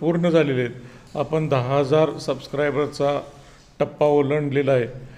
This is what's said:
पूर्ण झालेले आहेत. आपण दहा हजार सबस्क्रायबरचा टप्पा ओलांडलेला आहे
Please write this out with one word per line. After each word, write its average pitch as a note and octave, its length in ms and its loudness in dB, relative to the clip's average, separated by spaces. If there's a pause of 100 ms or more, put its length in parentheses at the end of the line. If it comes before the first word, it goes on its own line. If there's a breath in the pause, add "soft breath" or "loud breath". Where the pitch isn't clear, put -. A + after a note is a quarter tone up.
पूर्ण E3+ 300 2
झालेले C#3+ 300 4
आहेत. A#2+ 100 -2 (440 loud breath)
आपण D3+ 340 -2
दहा C3+ 300 0
हजार D3 340 2
सबस्क्रायबरचा C#3+ 1080 -4 (580 loud breath)
टप्पा - 260 0
ओलांडलेला C#3+ 680 2
आहे B2 140 2 (320 loud breath)